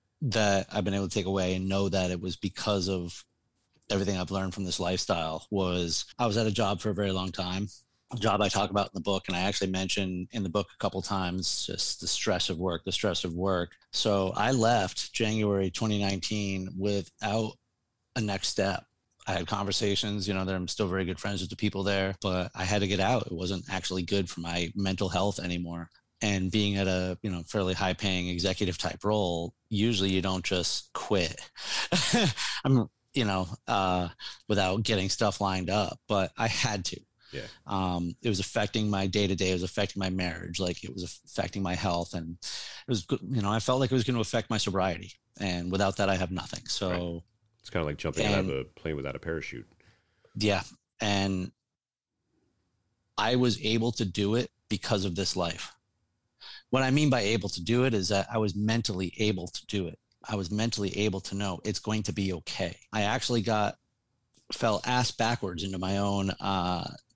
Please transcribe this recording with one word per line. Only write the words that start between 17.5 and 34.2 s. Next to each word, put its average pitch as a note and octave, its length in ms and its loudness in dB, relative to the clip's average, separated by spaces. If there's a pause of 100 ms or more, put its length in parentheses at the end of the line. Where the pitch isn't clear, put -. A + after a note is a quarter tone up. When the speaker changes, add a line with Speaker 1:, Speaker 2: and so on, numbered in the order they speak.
Speaker 1:
a B2 60 0
next G2+ 280 0
step. F#2+ 340 0 (460)
I G2 40 -2
had F2 140 -2
conversations, G2+ 800 0
you G2+ 60 0
know, F#2+ 100 0
that F#2+ 120 -2
I'm F2+ 120 -2
still G#2 200 -2
very F#2 180 0
good F2 140 -4
friends G2+ 220 -4
with F2+ 100 -6
the G#2 40 -8
people G2 280 -2
there, G2 360 2
but F#2 360 0
I F#2 80 -4
had G2+ 180 2
to G2+ 60 2
get F#2+ 120 0
out. G#2+ 280 2
It - 40 -10
wasn't F2+ 380 -4
actually F#2 320 -2
good F#2 260 0
for - 120 -10
my E2+ 360 -4
mental F#2+ 320 0
health F#2+ 320 2
anymore. F2 480 -4 (360)
And F#2+ 260 0
being G2+ 280 2
at G2 100 2
a, F#2 340 0
you G#2+ 80 -4
know, F2 160 -4
fairly F#2 300 0
high F#2 180 0
paying F#2 340 0
executive F2+ 520 0
type - 240 -4
role, F2+ 500 0 (160)
usually G#2 400 2
you F#2+ 140 4
don't F#2 200 0
just - 500 -2
quit. F2+ 460 0 (520)
<laughs> - 760 2
I'm, C3 240 6 (240)
you B2+ 100 2
know, F#2+ 240 2 (200)
uh, F#2 420 2 (380)